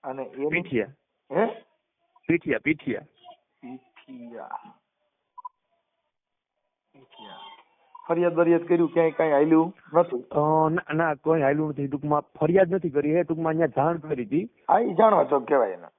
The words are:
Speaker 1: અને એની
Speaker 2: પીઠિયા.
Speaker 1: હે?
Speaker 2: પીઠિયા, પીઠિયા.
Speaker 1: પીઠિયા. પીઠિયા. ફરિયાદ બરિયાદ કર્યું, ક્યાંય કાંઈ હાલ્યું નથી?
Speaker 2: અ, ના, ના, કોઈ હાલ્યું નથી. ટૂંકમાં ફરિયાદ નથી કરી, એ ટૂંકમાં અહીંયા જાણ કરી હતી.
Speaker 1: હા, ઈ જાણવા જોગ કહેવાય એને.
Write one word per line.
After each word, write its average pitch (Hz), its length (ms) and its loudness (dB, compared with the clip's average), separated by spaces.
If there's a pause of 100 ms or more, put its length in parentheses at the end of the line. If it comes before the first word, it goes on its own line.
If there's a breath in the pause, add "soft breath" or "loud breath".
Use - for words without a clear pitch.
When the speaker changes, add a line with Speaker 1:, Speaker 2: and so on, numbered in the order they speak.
Speaker 1:
અને 135 180 -10
એની 131 260 -8
Speaker 2:
પીઠિયા. 156 380 -2 (480)
Speaker 1:
હે? 208 120 0 (800)
Speaker 2:
પીઠિયા, 160 300 -2
પીઠિયા. 131 420 -4 (600)
Speaker 1:
પીઠિયા. - 1120 -18 (2250)
પીઠિયા. 855 460 -20 (720)
ફરિયાદ 170 260 0
બરિયાદ 170 280 4
કર્યું, 170 300 0
ક્યાંય 165 180 2
કાંઈ 156 220 0
હાલ્યું 160 420 4 (200)
નથી? 170 260 2
Speaker 2:
અ, 156 500 0
ના, 160 220 -4
ના, 160 220 0
કોઈ 156 280 0
હાલ્યું 147 260 0
નથી. 143 180 -6
ટૂંકમાં 147 340 -2
ફરિયાદ 170 540 0
નથી 175 160 -4
કરી, 147 200 0
એ 170 120 2
ટૂંકમાં 160 280 -4
અહીંયા 160 160 0
જાણ 156 300 0
કરી 147 280 -8
હતી. 151 260 -4 (180)
Speaker 1:
હા, 185 100 6
ઈ 220 160 -2
જાણવા 196 280 6
જોગ 135 260 0
કહેવાય 123 240 2
એને. 87 140 -14 (120)